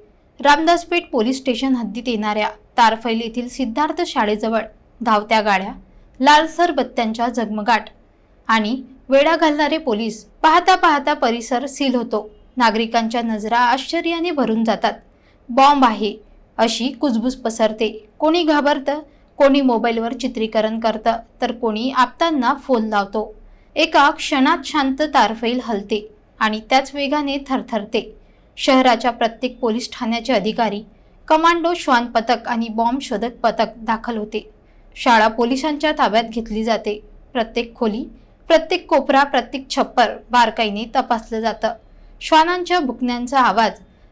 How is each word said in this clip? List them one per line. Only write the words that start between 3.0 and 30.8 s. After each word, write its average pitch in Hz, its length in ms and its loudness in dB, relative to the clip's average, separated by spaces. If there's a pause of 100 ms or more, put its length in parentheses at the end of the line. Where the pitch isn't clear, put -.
येथील 233 260 -6
सिद्धार्थ 294 600 -2
शाळेजवळ 220 540 -2 (400)
धावत्या 220 400 2
गाड्या, 202 300 0 (480)
लालसर 311 520 4
बत्त्यांच्या 233 560 -2
झगमगाट 214 600 -2 (580)
आणि 226 340 0 (280)
वेढा 294 260 4
घालणारे 311 420 0
पोलीस. 226 460 -4 (180)
पाहता 359 340 4
पाहता 302 380 2
परिसर 240 520 -2
सील 269 300 -2
होतो. 226 340 -4 (280)
नागरिकांच्या 226 640 0
नजरा 226 360 -2
आश्चर्याने 330 760 0
भरून 226 320 0
जातात. 214 300 0 (560)
बॉम्ब 269 360 6
आहे 214 300 0 (420)
अशी 226 340 0
कुजबुज 254 440 0
पसरते. 220 720 -2 (120)
कोणी 320 240 2
घाबरतं, 294 560 2 (380)
कोणी 277 240 6
मोबाईलवर 233 520 0
चित्रीकरण 220 640 -2
करतं, 226 380 0 (240)
तर 240 100 -2
कोणी 233 400 -4
आपतांना 262 600 0
फोन 262 320 -2
लावतो. 208 500 -4 (400)
एका 311 340 4
क्षणात 302 560 0
शांत 269 360 -2 (120)
तारफैल 233 500 0
हलते 208 440 -4 (320)
आणि 220 300 -2
त्याच 269 260 0
वेगाने 285 420 -2 (100)
थरथरते. 220 720 -6 (400)
शहराच्या 254 540 2
प्रत्येक 233 480 -4
पोलीस 233 320 -2
ठाण्याचे 233 420 -4
अधिकारी, 214 480 -2 (460)